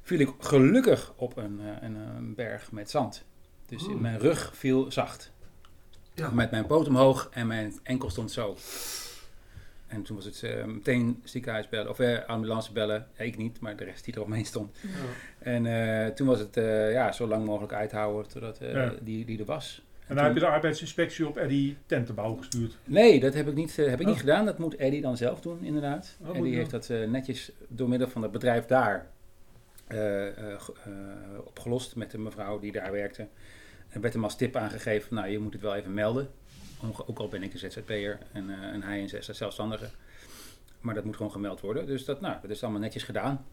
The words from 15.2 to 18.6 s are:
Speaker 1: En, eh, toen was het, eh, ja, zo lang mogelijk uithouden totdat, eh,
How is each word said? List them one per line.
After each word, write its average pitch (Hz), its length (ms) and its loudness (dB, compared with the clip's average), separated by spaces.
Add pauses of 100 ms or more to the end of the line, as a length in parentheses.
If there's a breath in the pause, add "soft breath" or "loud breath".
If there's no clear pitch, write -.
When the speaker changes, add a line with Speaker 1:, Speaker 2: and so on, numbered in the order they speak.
Speaker 1:
En, 120 260 0
eh, 113 480 2
toen 135 140 2
was 123 120 6
het, 104 180 -2
eh, 110 340 4
ja, 117 200 4
zo 117 160 -2
lang 110 180 0
mogelijk 104 280 -2
uithouden 107 580 -2
totdat, 113 280 -10
eh, 120 140 -6